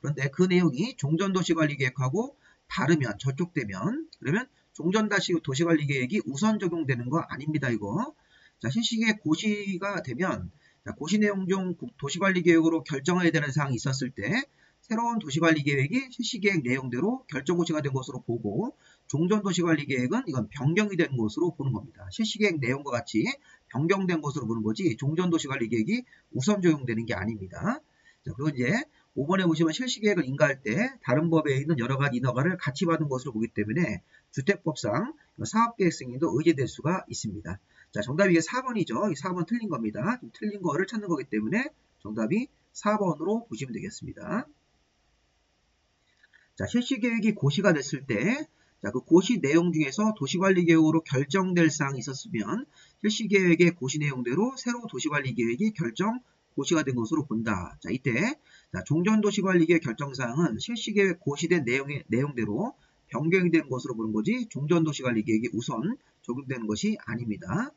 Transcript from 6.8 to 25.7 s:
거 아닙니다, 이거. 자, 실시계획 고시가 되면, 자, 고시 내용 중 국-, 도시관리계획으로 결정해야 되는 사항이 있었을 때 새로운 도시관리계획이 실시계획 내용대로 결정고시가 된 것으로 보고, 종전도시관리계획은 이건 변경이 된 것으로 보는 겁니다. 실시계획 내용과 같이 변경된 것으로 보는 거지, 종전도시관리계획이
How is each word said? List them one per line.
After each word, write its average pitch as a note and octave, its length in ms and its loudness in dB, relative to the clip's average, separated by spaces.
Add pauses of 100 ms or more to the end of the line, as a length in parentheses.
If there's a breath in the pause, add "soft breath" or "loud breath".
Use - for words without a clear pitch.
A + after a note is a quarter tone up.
거 C3+ 120 0
아닙니다, C#3 500 -4
이거. A#2 440 -2 (460 soft breath)
자, - 100 -2
실시계획 A3 500 2
고시가 G3 840 -2
되면, B2 480 -4 (340 soft breath)
자, A2+ 80 -10
고시 E3+ 260 -2
내용 G3+ 300 2
중 F#3 280 0
국-, - 220 -12
도시관리계획으로 E3 880 4
결정해야 E3+ 460 2
되는 D3+ 200 0
사항이 C#3 240 0
있었을 C3 360 -2
때 F3+ 340 -4 (380 soft breath)
새로운 A#3 360 -2
도시관리계획이 D#3 920 2
실시계획 G3 520 0
내용대로 C3 680 -2
결정고시가 D#3+ 520 0
된 C3+ 140 -4
것으로 C3 260 -6
보고, A#2 560 -4 (300 soft breath)
종전도시관리계획은 E3+ 1200 0
이건 B2 240 -4
변경이 F3+ 460 0
된 C#3+ 200 2
것으로 D3 380 0
보는 C3+ 180 -4
겁니다. - 380 -8
실시계획 G#3 500 0
내용과 C3+ 300 -2
같이 A#2 340 -2 (440 soft breath)
변경된 F3 520 0
것으로 C#3 260 -6
보는 A2+ 160 -4
거지, A2 360 -2
종전도시관리계획이 D3+ 1040 -2 (280 soft breath)